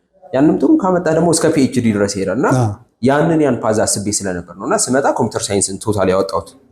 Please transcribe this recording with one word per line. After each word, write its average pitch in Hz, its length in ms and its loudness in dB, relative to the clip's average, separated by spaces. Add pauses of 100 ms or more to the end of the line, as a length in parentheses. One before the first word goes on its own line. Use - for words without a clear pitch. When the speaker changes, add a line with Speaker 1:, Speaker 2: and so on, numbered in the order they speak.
(240)
Speaker 1:
ያንም 160 320 2
ጥሩ 311 220 4
ካመጣ 185 320 0
ደግሞ 165 200 2
እስከ 160 160 0
ፒ 156 140 2
ኤች 127 160 0
ዲ 113 160 2
ድረስ 101 220 0
ይሄዳል 95 220 -4
እና 143 160 0
Speaker 2:
አዎ። 120 200 0 (300)
Speaker 1:
ያንን 156 380 2
ያን 135 180 2
ፓዝ 110 220 0
አስቤ 101 320 -2
ስለነበር 90 420 -6
ነው። 95 100 -14
እና 190 140 -2
ስመጣ 139 340 0
ኮምፒውተር 117 300 -4
ሳይንስን 98 360 -2
ቶታሊ 95 320 -2
ያወጣሁት 95 440 -2 (180)